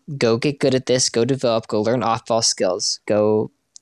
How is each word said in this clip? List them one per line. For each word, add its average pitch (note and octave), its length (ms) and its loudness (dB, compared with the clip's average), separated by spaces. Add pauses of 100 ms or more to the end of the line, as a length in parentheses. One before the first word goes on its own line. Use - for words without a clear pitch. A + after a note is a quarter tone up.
(180)
Go A#2 200 2
get C#3 220 -2
good C3+ 160 2
at B2+ 120 -4
this, B2+ 220 0
go A#2 140 0
develop, A#2+ 440 0
go G#2+ 140 -2
learn A2+ 220 0
off-ball A2+ 380 0
skills, G2+ 640 -2
go G#2+ 460 2 (300)